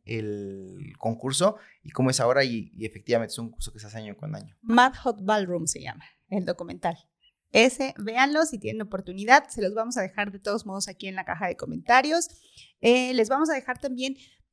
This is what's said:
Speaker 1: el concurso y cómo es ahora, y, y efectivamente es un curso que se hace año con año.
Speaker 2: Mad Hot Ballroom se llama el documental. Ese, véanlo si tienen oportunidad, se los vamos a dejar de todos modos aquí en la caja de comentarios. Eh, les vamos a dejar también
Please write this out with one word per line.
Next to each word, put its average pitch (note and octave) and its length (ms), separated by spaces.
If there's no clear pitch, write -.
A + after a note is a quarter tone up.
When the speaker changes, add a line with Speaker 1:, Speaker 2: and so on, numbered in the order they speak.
Speaker 1:
el G2 960
concurso C3+ 580
y - 80
cómo C3 200
es B2 100
ahora, C3 240
y, A#2 300
y G#2+ 100
efectivamente A2+ 480
es - 60
un A#2 120
curso - 220
que G#2+ 60
se G#2+ 80
hace G#2+ 120
año G#2+ 180
con G2+ 180
año. G#2 260
Speaker 2:
Mad A#3+ 420
Hot A3+ 200
Ballroom F#3 440
se C#3+ 160
llama C#3 220
el F#3 160
documental. F3 520
Ese, B3+ 460
véanlo C4 480
si B3+ 120
tienen A3 240
oportunidad, G#3 640
se - 140
los G3+ 120
vamos A3+ 220
a A3 60
dejar G3 300
de G3 80
todos G#3 260
modos G3 220
aquí G3 180
en F#3+ 80
la F#3+ 100
caja F3+ 220
de F3 100
comentarios. C4 720
Eh, B3+ 340
les A3+ 140
vamos C#4+ 200
a D#4 60
dejar C4 240
también C4 380